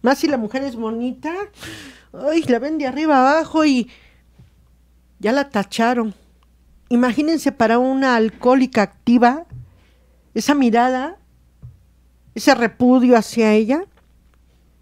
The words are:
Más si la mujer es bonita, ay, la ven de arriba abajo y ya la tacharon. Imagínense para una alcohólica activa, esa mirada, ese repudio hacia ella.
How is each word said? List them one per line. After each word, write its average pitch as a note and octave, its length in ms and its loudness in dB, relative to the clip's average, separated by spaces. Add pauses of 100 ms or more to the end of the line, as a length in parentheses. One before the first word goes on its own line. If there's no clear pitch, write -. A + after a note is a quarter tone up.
Más C4+ 200 0
si E4 60 -2
la D4 120 -2
mujer A3+ 240 -6
es C4+ 120 -8
bonita, A#3 580 -8 (800)
ay, D4+ 300 -2
la A#3+ 160 0
ven D4+ 200 -6
de C#4+ 80 -4
arriba C#4+ 340 0
abajo D#4 440 0
y C4 240 0 (1300)
ya G#3 140 -2
la C#4 180 -2
tacharon. A3+ 640 -2 (760)
Imagínense B3+ 640 0
para A3+ 260 0
una C4 380 0
alcohólica B3 680 0
activa, A#3+ 640 0 (880)
esa B3 200 0
mirada, B3+ 640 0 (1160)
ese C4+ 200 2
repudio B3 600 4
hacia A3 360 0
ella. A3+ 320 0 (960)